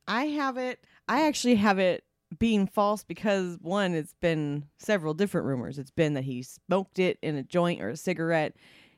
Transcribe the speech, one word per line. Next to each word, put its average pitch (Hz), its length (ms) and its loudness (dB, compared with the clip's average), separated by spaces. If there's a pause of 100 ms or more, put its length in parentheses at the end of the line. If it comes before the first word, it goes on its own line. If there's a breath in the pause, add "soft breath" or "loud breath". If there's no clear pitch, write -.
I 240 200 -2
have 285 280 -2
it, 254 260 -6 (260 soft breath)
I 285 180 2
actually 247 300 4
have 202 220 4
it 180 260 2 (340)
being 214 280 4
false 208 380 0
because, 180 560 -2
one, 185 320 0
it's 160 220 -4
been 151 500 0 (140)
several 165 340 0
different 180 340 0
rumors. 131 320 -4
It's 135 120 -12
been 151 240 2
that 131 100 -2
he 127 180 -6
smoked - 560 -4
it 185 220 0
in 151 160 -2
a 135 60 -4
joint 175 400 0
or 98 80 -6
a 139 80 -8
cigarette. 165 580 -2 (420 soft breath)